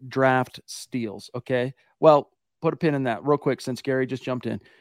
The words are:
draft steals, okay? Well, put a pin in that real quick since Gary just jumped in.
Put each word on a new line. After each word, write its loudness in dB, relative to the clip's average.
draft 0
steals, -10
okay? -4
Well, 6
put 0
a -6
pin 0
in -2
that -4
real 2
quick -2
since -8
Gary 0
just -8
jumped -6
in. -6